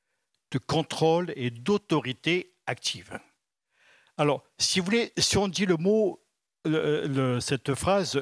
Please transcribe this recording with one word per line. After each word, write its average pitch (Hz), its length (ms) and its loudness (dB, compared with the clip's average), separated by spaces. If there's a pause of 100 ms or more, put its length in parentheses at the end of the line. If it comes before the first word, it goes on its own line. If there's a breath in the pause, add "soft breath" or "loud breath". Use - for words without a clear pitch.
(520)
de 135 60 -2
contrôle 160 800 0
et 123 160 -6
d'autorité 151 1040 -2 (100)
active. - 540 -8 (1000 soft breath)
Alors, 147 260 0 (140)
si - 220 0
vous 175 60 -2
voulez, 226 320 0
si - 200 2
on 202 100 2
dit 180 180 -2
le 180 120 4
mot, 196 460 2 (420)
le, 156 420 0
le, 131 320 0
cette 139 360 -2
phrase 185 460 0